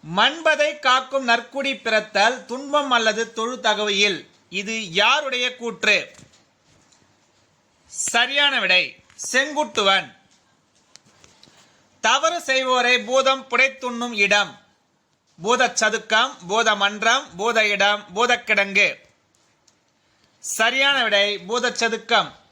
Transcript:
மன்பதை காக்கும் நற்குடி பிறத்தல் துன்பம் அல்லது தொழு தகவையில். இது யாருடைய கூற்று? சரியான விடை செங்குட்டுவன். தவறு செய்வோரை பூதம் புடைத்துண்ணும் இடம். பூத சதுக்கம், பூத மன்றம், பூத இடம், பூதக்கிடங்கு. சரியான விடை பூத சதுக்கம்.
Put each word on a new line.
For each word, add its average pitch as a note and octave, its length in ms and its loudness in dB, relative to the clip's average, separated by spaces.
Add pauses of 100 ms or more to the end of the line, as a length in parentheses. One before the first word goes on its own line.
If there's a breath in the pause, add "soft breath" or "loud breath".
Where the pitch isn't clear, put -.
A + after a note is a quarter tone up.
மன்பதை D4 720 0
காக்கும் C4 500 0
நற்குடி A#3 480 -2
பிறத்தல் G#3+ 580 0 (100)
துன்பம் C#4 460 -2
அல்லது A3 320 2 (100)
தொழு A#3 280 -6
தகவையில். G#3 580 0 (300)
இது G3+ 260 -8 (180)
யாருடைய B3 540 0 (100)
கூற்று? A3 380 -2 (2250)
சரியான C4+ 500 2
விடை F#3 220 2 (480)
செங்குட்டுவன். A#3 800 0 (2000 soft breath)
தவறு D4 360 2
செய்வோரை B3+ 600 2
பூதம் C4 480 2
புடைத்துண்ணும் A#3+ 760 -2
இடம். G3 280 0 (840)
பூத A3 240 0 (120)
சதுக்கம், A3 600 0 (140)
பூத A3 280 2
மன்றம், G#3+ 480 0 (120)
பூத A3 300 0
இடம், G#3 360 0 (120)
பூதக்கிடங்கு. G3+ 720 0 (1600)
சரியான C4+ 580 0
விடை G3+ 240 2 (120)
பூத A3+ 320 -2
சதுக்கம். A3 600 -2 (220)